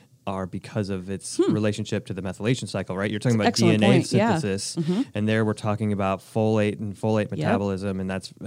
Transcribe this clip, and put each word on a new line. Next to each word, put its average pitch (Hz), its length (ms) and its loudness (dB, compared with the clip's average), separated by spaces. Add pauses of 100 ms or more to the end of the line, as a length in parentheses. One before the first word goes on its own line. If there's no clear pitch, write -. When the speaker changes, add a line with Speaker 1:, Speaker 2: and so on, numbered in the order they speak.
(260)
Speaker 1:
are 95 200 -4
because 98 440 -6
of 92 200 -6
its - 280 -6
Speaker 2:
Hmm. 359 140 2
Speaker 1:
relationship 107 540 -2
to 98 80 -8
the 92 60 -8
methylation 101 480 -2
cycle, 95 260 -6
right? 98 160 -2
You're 104 80 -2
talking 117 220 2
Speaker 2:
It's 226 200 2
an 113 60 6
Speaker 1:
about 113 60 6
Speaker 2:
excellent 107 80 4
Speaker 1:
D 107 60 6
N - 40 8
A 196 40 8
Speaker 2:
point. - 180 2
Yeah. 196 260 4
Speaker 1:
synthesis, 101 380 -2
Speaker 2:
Mm-hmm. 180 260 0 (120)
Speaker 1:
and 104 120 0
there 110 200 2
we're 107 80 2
talking 107 400 -2
about 95 260 0
folate 110 580 0
and 101 160 -6
folate 110 280 0
Speaker 2:
Yep. - 100 -6
Speaker 1:
metabolism, 98 680 -2
and 92 80 -4
that's 95 240 -6 (140)